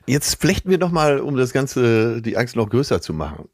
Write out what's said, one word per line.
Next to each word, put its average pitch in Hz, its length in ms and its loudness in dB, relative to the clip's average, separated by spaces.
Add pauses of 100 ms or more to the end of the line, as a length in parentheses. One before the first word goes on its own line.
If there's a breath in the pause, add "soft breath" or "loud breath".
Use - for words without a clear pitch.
Jetzt - 340 -2
flechten 185 300 0
wir 185 80 4
noch 175 120 0
mal, 151 300 2
um 143 160 -4
das 127 160 0
Ganze, 117 720 2
die 104 160 -4
Angst 120 180 -2
noch 107 140 0
größer 120 320 0
zu - 100 -8
machen. 76 420 -8